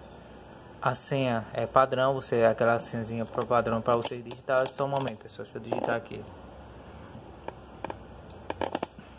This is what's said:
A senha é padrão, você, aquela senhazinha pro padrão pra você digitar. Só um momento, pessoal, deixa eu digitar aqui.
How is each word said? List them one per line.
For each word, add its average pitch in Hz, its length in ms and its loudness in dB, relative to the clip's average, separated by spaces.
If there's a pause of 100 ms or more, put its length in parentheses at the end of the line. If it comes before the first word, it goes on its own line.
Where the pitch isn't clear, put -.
(800)
A 127 160 2
senha 123 560 0
é 120 120 0
padrão, 131 500 6
você, 123 280 2
aquela 113 380 6
senhazinha 113 440 -4
pro 113 220 -2
padrão 113 340 4
pra 120 140 4
você 120 260 0
digitar. 127 460 0
Só 139 180 -4
um 139 40 -2
momento, 135 300 -2
pessoal, - 260 -14
deixa - 140 -12
eu - 40 -8
digitar - 320 -2
aqui. 107 300 -6 (3000)